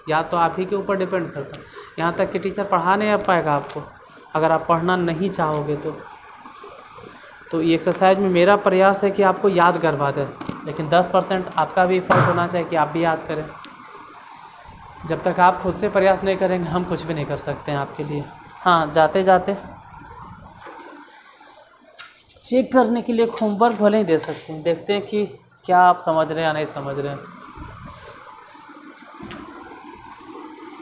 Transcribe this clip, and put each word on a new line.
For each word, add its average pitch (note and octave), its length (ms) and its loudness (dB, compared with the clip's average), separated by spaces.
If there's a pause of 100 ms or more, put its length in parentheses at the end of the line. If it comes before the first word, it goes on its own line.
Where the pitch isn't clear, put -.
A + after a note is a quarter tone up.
याद D#3+ 220 0
तो F3+ 60 0
आप E3 200 2
ही F#3 80 -2
के G3+ 100 -4
ऊपर G3 220 -2
depend F3+ 340 -4
करता - 280 -12
है, - 60 -20 (340)
यहाँ E3 160 0
तक F#3+ 160 -2
कि F#3 80 -4
teacher F#3+ 260 -4
पढ़ा F3+ 300 2
नहीं G#3+ 140 0
आ G#3 100 2
पाएगा E3 340 2
आपको, C#3+ 300 -4 (520)
अगर D#3 160 2
आप D#3+ 160 0
पढ़ना E3+ 300 2
नहीं F3 340 -2
चाहोगे D3+ 460 -2
तो। D3+ 200 -8 (1500)
तो E3 100 -2
ये E3 140 2
exercise F#3+ 440 2
में G3 120 2
मेरा F3+ 260 6
प्रयास F#3+ 460 4
है G3 80 2
कि G3 140 2
आपको F#3+ 260 2
याद F3 280 4
करवा C#3+ 320 0
दें, C#3 140 -4 (400)
लेकिन D3+ 240 -6
दस F3 240 4
परसेंट F#3 420 0
आपका F3+ 300 2
भी F#3 120 2
effort - 300 2
होना F3 200 0
चाहिए E3+ 200 -4
कि E3+ 80 -4
आप D3+ 140 2
भी E3 140 -2
याद D#3+ 200 0
करें। D#3 220 -6 (1600)
जब D#3 160 -4
तक F#3 160 -2
आप F#3 220 6
खुद F3+ 140 -4
से G#3 140 -2
प्रयास G3 340 2
नहीं F#3+ 140 0
करेंगे, F3+ 320 -2
हम F3+ 160 -2
कुछ E3 200 -6
भी D#3+ 80 -6
नहीं D3 120 -4
कर C#3+ 120 -6
सकते D3 340 -8
हैं C#3+ 80 -4
आपके C#3 240 -8
लिए। D3 200 -6 (320)
हाँ, E3 380 2
जाते D#3+ 300 4
जाते F#3 320 4 (2750)
Check B3 340 0
करने A#3 280 4
के A#3+ 120 -4
लिए A3+ 180 4
homework G#3+ 460 2
भले G#3 200 4
ही G#3+ 60 4
दे D#3+ 140 2
सकते D#3 360 -6
हैं, D#3 100 -10
देखते E3 300 -2
हैं G3+ 80 -2
कि G#3 240 -2 (400)
क्या F3+ 140 4
आप F3+ 200 6
समझ D#3+ 280 0
रहे D#3 120 -4
हैं E3 60 -2
या D#3 80 0
नहीं D3+ 140 -2
समझ C#3 300 -8
रहे C#3+ 160 -6
हैं, C#3+ 60 -12 (3500)